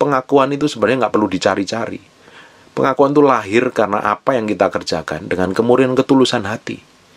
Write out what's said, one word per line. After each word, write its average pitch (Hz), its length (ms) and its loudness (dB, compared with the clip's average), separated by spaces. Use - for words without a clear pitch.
pengakuan 135 480 2
itu 143 160 -2
sebenarnya 117 400 0
nggak 107 80 -2
perlu 107 160 0
dicari-cari. 95 720 -4
Pengakuan 135 400 2
itu 147 80 6
lahir 123 480 2
karena 104 320 -2
apa 104 320 -2
yang 110 160 -2
kita 95 240 0
kerjakan 85 560 -8
dengan 92 240 -2
kemurnian 123 400 2
ketulusan 127 560 0
hati. - 320 -12